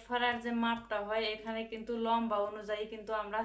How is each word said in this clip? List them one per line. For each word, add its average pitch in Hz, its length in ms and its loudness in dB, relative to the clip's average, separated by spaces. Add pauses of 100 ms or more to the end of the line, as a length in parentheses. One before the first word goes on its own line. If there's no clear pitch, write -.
ফাড়ার 240 380 2
যে 240 80 0 (120)
মাপটা 233 420 0
হয়, 220 180 2 (100)
এখানে 226 260 -4 (120)
কিন্তু 226 200 -6 (140)
লম্বা 226 320 4 (100)
অনুযায়ী 208 440 -4
কিন্তু 214 200 -6 (100)
আমরা 202 220 -2